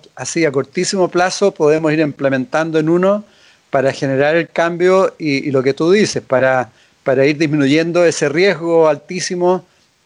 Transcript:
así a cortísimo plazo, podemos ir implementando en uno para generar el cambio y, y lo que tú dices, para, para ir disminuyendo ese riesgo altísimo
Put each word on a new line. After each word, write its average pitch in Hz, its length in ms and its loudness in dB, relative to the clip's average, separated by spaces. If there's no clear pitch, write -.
así 160 300 -4
a 147 60 0
cortísimo 175 580 -2
plazo, 185 440 0
podemos 156 380 0
ir 156 80 0
implementando 147 800 -2
en 156 80 0
uno 190 380 0
para 135 200 0
generar 139 440 0
el 165 140 0
cambio 175 680 0
y, 143 300 -4
y 143 40 -4
lo 131 120 0
que 135 100 0
tú 160 180 0
dices, 190 300 2
para, 127 480 0
para 135 220 2
ir 147 120 0
disminuyendo 156 680 0
ese 160 240 0
riesgo 165 580 2
altísimo 175 800 -2